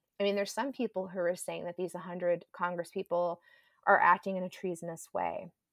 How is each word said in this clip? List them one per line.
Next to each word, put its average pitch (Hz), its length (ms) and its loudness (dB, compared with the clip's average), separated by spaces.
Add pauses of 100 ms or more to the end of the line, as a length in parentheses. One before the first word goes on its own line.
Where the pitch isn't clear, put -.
(200)
I 202 40 0
mean, 202 120 2
there's 202 180 -2
some 262 180 -2
people 208 360 -4
who 185 120 -6
are 175 160 2
saying 165 300 -8
that 175 120 -8
these 180 160 -4
hundred 175 580 -2
Congress 175 400 -4
people 175 500 -2 (440)
are 196 140 8
acting 180 380 6
in 185 60 -2
a 180 60 -4
treasonous 170 640 -6
way. - 380 -4 (200)